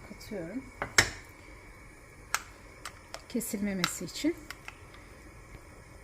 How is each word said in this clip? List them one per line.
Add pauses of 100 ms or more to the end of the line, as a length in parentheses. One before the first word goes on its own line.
katıyorum. (2750)
Kesilmemesi
için (1700)